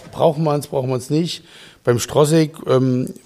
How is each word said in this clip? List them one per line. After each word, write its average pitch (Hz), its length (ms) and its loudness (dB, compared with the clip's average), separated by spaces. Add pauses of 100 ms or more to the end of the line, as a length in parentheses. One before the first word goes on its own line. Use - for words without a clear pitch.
(120)
braucht 151 260 0
man's, 147 300 -2
braucht 127 200 -4
man's 127 220 -4
nicht. 160 340 -4 (400)
Beim 120 160 2
Strossek, 156 540 2 (120)
ähm, 127 480 0 (120)